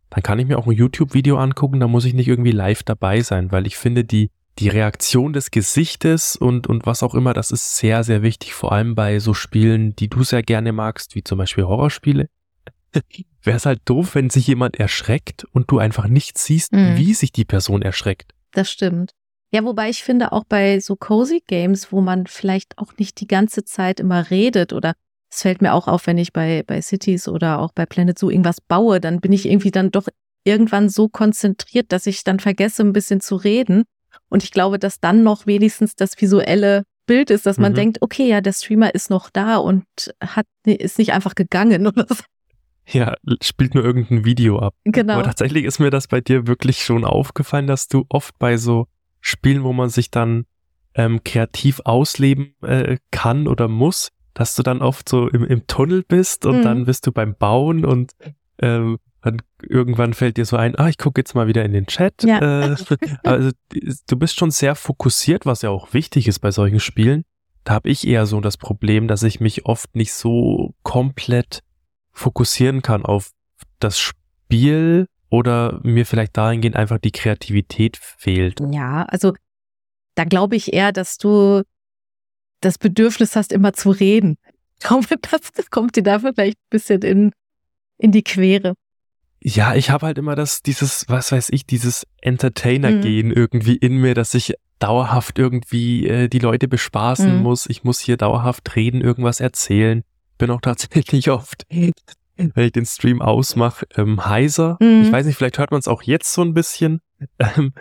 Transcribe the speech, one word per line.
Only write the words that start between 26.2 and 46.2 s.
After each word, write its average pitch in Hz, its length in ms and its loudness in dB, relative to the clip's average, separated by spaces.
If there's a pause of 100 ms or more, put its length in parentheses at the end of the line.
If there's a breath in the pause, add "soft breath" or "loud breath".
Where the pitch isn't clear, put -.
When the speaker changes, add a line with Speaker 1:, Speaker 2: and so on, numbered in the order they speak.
Speaker 2:
bei, 160 320 -2
bei - 160 -6
Cities 190 460 -4
oder 165 320 -2
auch 160 140 -4
bei 165 120 -4
Planet 180 320 0
Zoo 190 120 -2
irgendwas 175 320 0
baue, 196 380 2
dann 170 200 -4
bin 185 140 0
ich 196 120 2
irgendwie 202 260 2
dann 190 200 0
doch 196 160 -2 (380)
irgendwann 208 440 2
so 214 200 2
konzentriert, 214 840 -2
dass 185 160 -4
ich 196 160 -6
dann 190 160 0
vergesse, 202 440 -2
ein 202 100 2
bisschen 202 280 0
zu - 140 -4
reden. 208 480 2 (460 soft breath)
Und 202 140 2
ich - 80 -14
glaube, 196 280 0
dass 196 220 -6
dann 208 220 4
noch 214 220 2
wenigstens 208 500 2
das - 240 -4
visuelle 202 640 2 (220)
Bild 247 240 2
ist, 214 160 2
dass 196 120 0
man 202 160 4
Speaker 1:
Mhm. - 20 0
Speaker 2:
denkt, 220 260 2
okay, 254 260 -2
ja, 214 140 4
der 196 120 0
Streamer 220 420 2
ist - 140 -4
noch 185 200 -2
da 214 280 0
und 185 280 0 (360)
hat, 196 240 -6 (200)
ist - 320 0
nicht 214 160 2
einfach 196 220 -2
gegangen 196 520 2
<laughs> - 0 -
oder 214 220 0
so. - 140 -6 (640)
Speaker 1:
Ja, 117 260 0 (260)
spielt - 340 -2
nur 127 80 4
irgendein 120 400 0
Video 117 360 2
ab. 101 140 -2 (120)
Speaker 2:
Genau. 214 300 2
Speaker 1:
Aber - 80 0
tatsächlich 135 420 -2
ist 135 140 -4
mir 143 100 4
das 135 180 -2
bei 127 140 -2